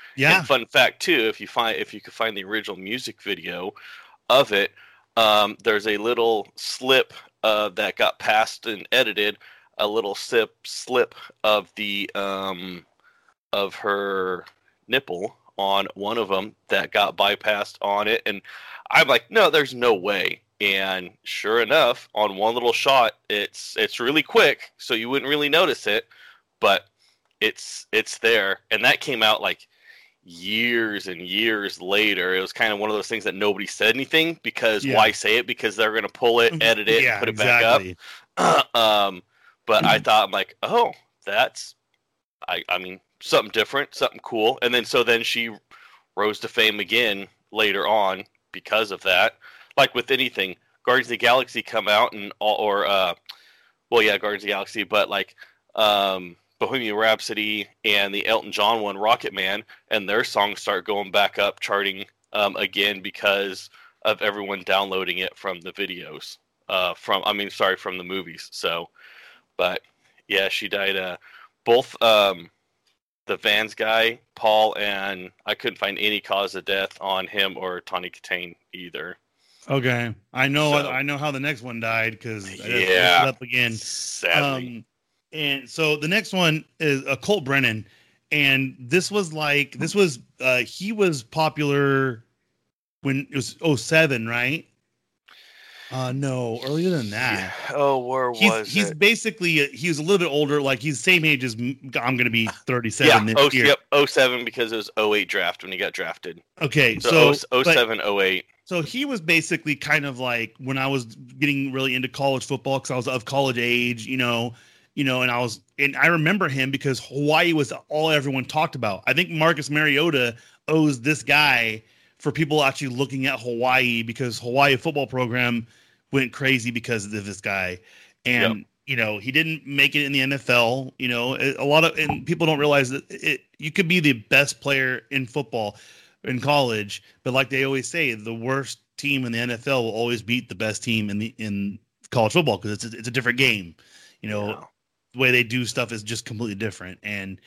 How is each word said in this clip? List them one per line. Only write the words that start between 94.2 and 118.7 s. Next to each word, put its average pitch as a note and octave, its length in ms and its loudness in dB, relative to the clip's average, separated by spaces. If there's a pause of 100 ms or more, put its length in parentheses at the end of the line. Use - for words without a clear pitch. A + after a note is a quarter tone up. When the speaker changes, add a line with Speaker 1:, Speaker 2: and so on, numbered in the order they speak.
Speaker 1:
right? B2 380 -4 (1200)
Uh, B2+ 220 -4
no, B2+ 500 -2
earlier D#3 280 0
than B2+ 200 -2
that. G#2+ 340 -2
Speaker 2:
Yeah. F#2 80 -8 (220)
Oh, C#3 320 2
where B2+ 260 0
Speaker 1:
He's, A2+ 300 4
Speaker 2:
was G#2 100 -10
Speaker 1:
he's G3+ 200 -2
Speaker 2:
it? D#3 60 -10
Speaker 1:
basically, F#3+ 640 2
a, C#3+ 80 2
he C3+ 200 -6
was D3+ 100 -2
a D3+ 40 -6
little F#3+ 160 2
bit E3 140 -2
older. D3 300 0
Like, C3+ 180 0
he's C#3+ 180 -4
the - 40 -10
same F3+ 220 4
age D3 200 2
as A2+ 120 -4
m-, B2+ 340 -8 (100)
I'm B2+ 160 0
gonna B2 140 0
be A2+ 180 0
thirty-seven A#2+ 760 2
Speaker 2:
Yeah, - 20 -
Speaker 1:
this A2 100 0
Speaker 2:
oh, C#3+ 160 6
Speaker 1:
year. B2 140 4
Speaker 2:
yep, C#3+ 120 6 (140)
oh C#3+ 140 6
seven B2 380 2
because A2+ 280 -2
it A2+ 40 -2
was G#2 200 -6
oh G#2+ 180 2
eight G2 140 2
draft F2+ 360 -2
when F#2+ 80 -12
he F#2 60 -6
got F2+ 140 -2
drafted. E2+ 500 -10 (180)
Speaker 1:
Okay, C3 400 2
Speaker 2:
So, A#2+ 100 0
Speaker 1:
so, D3+ 220 8 (180)
Speaker 2:
oh, B2+ 140 2
Speaker 1:
but C3+ 40 4
Speaker 2:
oh E3+ 40 6
seven, A2+ 320 2
oh G2+ 160 0
eight. F#2 260 0 (200)
Speaker 1:
so F3 160 -4
he B3 220 -6
was C4 160 -6
basically D#3+ 540 0
kind C#3+ 320 -2
of B2+ 140 -8
like A#2+ 380 -4
when C3+ 200 -6
I C3+ 80 -2
was C3+ 200 -2
getting C3+ 640 -4
really C3+ 220 -2
into B2+ 140 -4
college C3+ 360 -2
football C3+ 340 -4
'cause C3 140 -8
I B2+ 40 -4
was B2+ 120 -4
of B2+ 160 -4
college C3+ 340 0
age, A#2+ 480 0
you C3 100 -6
know, A#2+ 380 -2 (400)
you C#3+ 100 -2
know, B2+ 180 0
and B2 80 2
I A#2+ 100 0
was, A#2 200 -4 (180)
and C#3+ 180 0
I C3+ 100 2
remember E3+ 420 2
him C3+ 220 -2
because C3+ 300 -2
Hawaii D3+ 520 2
was D3+ 200 0 (160)
all D#3 220 0
everyone C3+ 340 0
talked D#3 320 -2